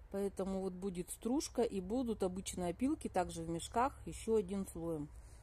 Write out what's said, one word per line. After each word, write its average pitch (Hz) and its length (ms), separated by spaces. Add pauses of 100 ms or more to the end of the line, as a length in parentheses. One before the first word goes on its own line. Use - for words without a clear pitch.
(100)
Поэтому 190 500
вот 190 120
будет 180 400
стружка 247 500
и 196 180
будут 220 440
обычные 180 460
опилки 262 360
также 170 380
в 165 40
мешках 226 580
ещё 196 280
одним 196 320
слоем. 160 420 (340)